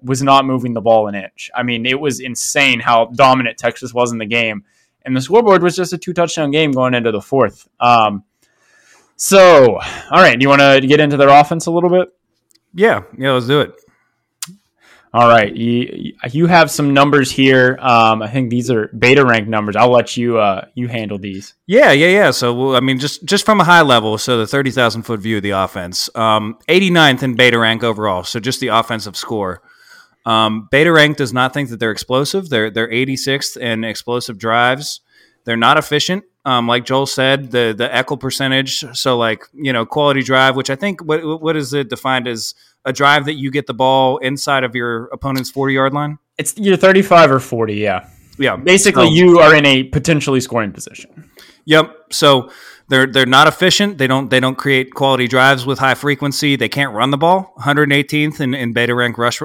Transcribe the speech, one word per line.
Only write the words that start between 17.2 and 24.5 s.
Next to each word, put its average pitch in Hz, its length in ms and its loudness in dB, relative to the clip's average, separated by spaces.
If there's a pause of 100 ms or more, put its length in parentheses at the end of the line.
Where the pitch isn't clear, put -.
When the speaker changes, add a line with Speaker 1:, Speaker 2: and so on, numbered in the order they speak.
Speaker 1:
here. 131 500 2
Um, 113 400 2
I 107 60 -6
think 123 240 -4
these 120 180 -2
are 110 200 -2
beta 127 360 4
rank 113 220 0
numbers. 104 280 -4
I'll 120 140 4
let 120 260 2
you, 120 220 -2
uh, 101 380 0
you 123 120 -8
handle 110 300 -10
these. 98 380 -14 (100)
Speaker 2:
Yeah, 196 260 2
yeah, 151 180 4
yeah. 190 200 2
So, 123 240 -2
well, 131 220 -2
I 123 40 2
mean, 131 200 0
just, 143 260 -10
just 196 180 -2
from 214 160 2
a 175 40 2
high 170 180 4
level, 110 380 2
so 123 180 -2
the 110 80 -2
thirty 135 240 -4